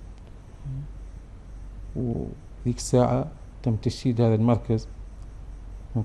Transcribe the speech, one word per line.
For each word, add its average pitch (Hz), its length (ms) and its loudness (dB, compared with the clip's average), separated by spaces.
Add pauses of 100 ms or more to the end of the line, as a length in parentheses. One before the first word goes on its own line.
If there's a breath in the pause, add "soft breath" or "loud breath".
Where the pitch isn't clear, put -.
(2000)
وذيك - 800 -2
الساعة 123 500 6 (360)
تم 113 140 4
تشييد 120 440 2
هذا 113 140 8
المركز 113 540 4 (1080)
من 113 80 2